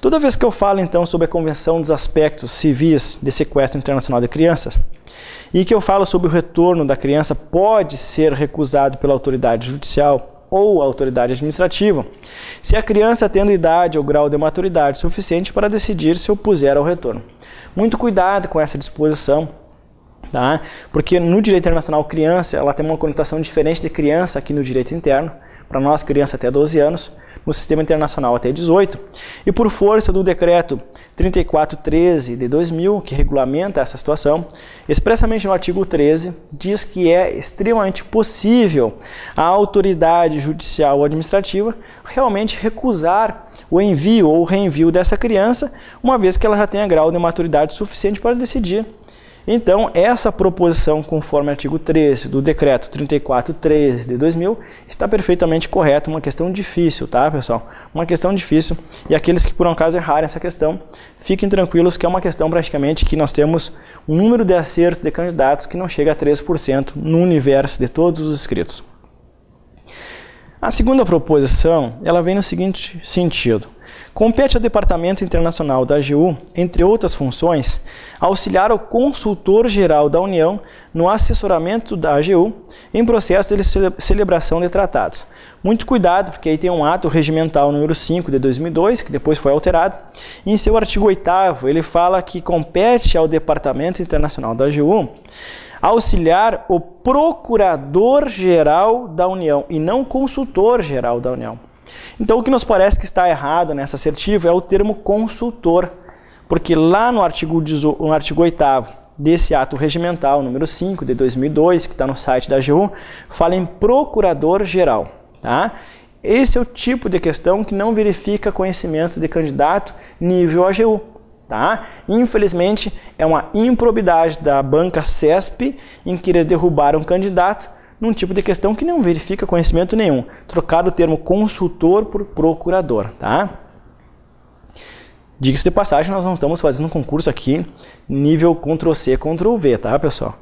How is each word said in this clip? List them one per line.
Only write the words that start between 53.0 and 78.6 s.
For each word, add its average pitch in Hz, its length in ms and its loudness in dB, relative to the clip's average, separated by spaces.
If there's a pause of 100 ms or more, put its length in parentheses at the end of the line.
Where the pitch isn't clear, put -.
e 143 40 2
quatro 131 340 -2
treze 143 540 2
de 127 100 -4
dois 160 180 0
mil, 190 240 -2 (280)
está - 200 -6
perfeitamente 180 600 0
correta. 151 400 2
Uma 156 100 -4
questão 175 320 -4
difícil, 175 560 -2
tá, 131 220 2
pessoal? 127 380 -4 (260)
Uma 160 140 -4
questão 175 260 0
difícil. 160 420 0 (320)
E - 60 2
aqueles 170 320 2
que, - 80 2
por 175 140 0
um 170 40 2
acaso, 165 260 0
errarem 160 280 0
essa 156 140 -8
questão, 170 400 -4 (400)
fiquem 196 280 -2
tranquilos 180 480 2
que - 100 -4
é 170 40 2
uma 180 120 -2
questão, 160 280 -2
praticamente, 156 560 0
que - 100 2
nós 151 160 0
temos 156 400 0 (360)
um 156 80 0
número 226 280 4
de 185 120 4
acerto 170 480 0
de 156 80 -2
candidatos 156 560 0
que 175 100 -10
não 185 100 -6
chega 151 260 0
a - 20 0
três 147 260 0
por 165 160 -4
cento 135 380 -2
no 156 240 0
universo 139 600 2
de 127 80 0
todos 160 340 0
os 151 180 -4
inscritos. - 440 -6 (1800)
A - 120 -2
segunda 247 340 4
proposição, 151 960 2
ela 175 200 2
vem 180 100 0
no 202 80 0
seguinte 185 600 -4
sentido. 123 640 0 (480)
Compete 240 420 2
ao 226 40 2
Departamento 190 640 0
Internacional 165 640 0
da 143 100 2
A 147 60 2
G 143 140 -2
U, 156 200 2 (200)
entre 170 280 0
outras 208 300 2
funções, 143 640 -2 (400)
auxiliar 190 520 2